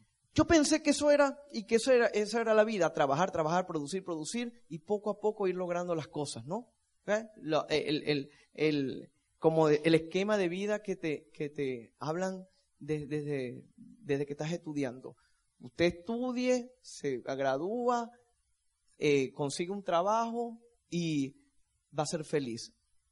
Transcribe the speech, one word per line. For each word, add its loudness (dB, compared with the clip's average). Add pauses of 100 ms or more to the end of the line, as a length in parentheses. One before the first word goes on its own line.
(340)
yo 4
pensé 6
que 2
eso 4
era, 4 (140)
y -8
que 2
eso 4
era, 6
esa -2
era 2
la 8
vida, -2
trabajar, 2
trabajar, 0
producir, -6
producir, -8
y -10
poco -4
a -6
poco 0
ir 0
logrando -2
las -4
cosas, -6
¿no? -8 (340)
¿Eh? -2
Lo, -2
el, 0
el, -2 (240)
el, -2 (280)
como 6
de, 4
el 6
esquema 0
de 2
vida -4
que -4
te, -6
que -6
te -6
hablan -4 (320)
de-, -2
desde, -4 (140)
desde -4
que -6
estás -4
estudiando. -6 (440)
Usted -2
estudie, 0
se -6
gradúa, -2 (880)
eh, 2
consigue -4
un -8
trabajo 0 (320)
y -2 (600)
va 0
a -4
ser -6
feliz. -4 (400)